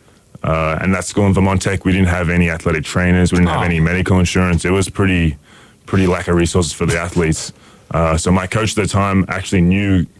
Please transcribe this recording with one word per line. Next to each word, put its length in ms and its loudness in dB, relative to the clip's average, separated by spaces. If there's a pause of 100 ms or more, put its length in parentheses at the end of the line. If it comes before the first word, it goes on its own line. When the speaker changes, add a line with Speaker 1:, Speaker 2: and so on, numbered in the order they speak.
(420)
Speaker 1:
Uh, 400 -2
and 140 0
that 100 -4
school 220 0
in 60 4
Vermont 280 2
Tech, 240 -2
we 60 2
didn't 160 2
have 240 -2
any 180 2
athletic 360 -2
trainers. 460 2
We 60 2
didn't 140 4
have 100 -2
Speaker 2:
Oh. 40 -2
Speaker 1:
any 140 0
medical 380 0
insurance. 480 0
It 60 0
was 180 0
pretty, 480 0 (480)
pretty 220 0
lack 200 -2
of 80 0
resources 380 0
for 140 -4
the 120 0
athletes. 540 -2 (380)
Uh, 260 0
so 140 -2
my 160 0
coach 280 -2
at 60 0
the 60 -2
time 400 0
actually 340 -2
knew 440 2 (140)